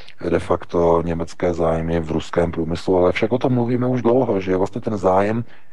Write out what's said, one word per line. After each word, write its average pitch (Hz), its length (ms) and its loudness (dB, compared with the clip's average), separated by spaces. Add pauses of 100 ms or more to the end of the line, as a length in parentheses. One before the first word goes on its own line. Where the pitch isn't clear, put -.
(300)
de 82 80 2
facto 85 640 0
německé 85 520 -2
zájmy 82 460 0
v 78 100 -6
ruském 82 420 0
průmyslu, 85 460 0
ale 90 140 4
však 107 200 0
o 123 60 0
tom 127 160 0
mluvíme 123 320 0
už 127 160 0
dlouho, 117 380 2
že 95 160 0
vlastně 95 240 -2
ten 110 160 -2
zájem 98 480 2 (280)